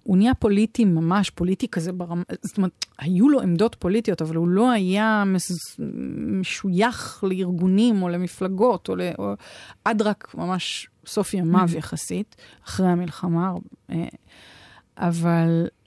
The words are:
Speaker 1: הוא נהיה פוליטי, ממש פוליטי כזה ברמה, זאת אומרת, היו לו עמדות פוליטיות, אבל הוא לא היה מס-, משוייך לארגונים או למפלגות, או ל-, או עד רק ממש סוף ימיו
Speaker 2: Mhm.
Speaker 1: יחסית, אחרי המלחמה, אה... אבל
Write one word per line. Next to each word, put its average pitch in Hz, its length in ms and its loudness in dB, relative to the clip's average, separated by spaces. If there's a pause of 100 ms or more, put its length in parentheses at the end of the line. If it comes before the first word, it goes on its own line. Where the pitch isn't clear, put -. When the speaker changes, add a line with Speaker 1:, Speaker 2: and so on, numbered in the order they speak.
Speaker 1:
הוא 190 140 2
נהיה 226 160 6
פוליטי, 220 520 2
ממש 175 440 2
פוליטי 185 380 -2
כזה 175 240 -4
ברמה, 175 300 -6 (200)
זאת - 160 -8
אומרת, 185 280 -2 (140)
היו 185 300 4
לו 277 120 4
עמדות 190 380 2
פוליטיות, 196 420 0
אבל 160 140 -2
הוא 165 120 2
לא 208 240 4
היה 208 560 2
מס-, 180 500 -2 (540)
משוייך 196 960 -2
לארגונים 185 760 2
או 180 60 -2
למפלגות, 185 800 -2
או 190 60 -4
ל-, 180 240 -4
או 202 140 -4 (520)
עד 214 160 0
רק 208 360 -4
ממש 175 500 -6 (180)
סוף - 280 -4
ימיו 180 400 2
Speaker 2:
Mhm. 160 40 -6
Speaker 1:
יחסית, 180 580 -8 (300)
אחרי 190 220 0
המלחמה, 175 640 -2 (380)
אה... 165 140 -4 (920)
אבל 170 720 2 (200)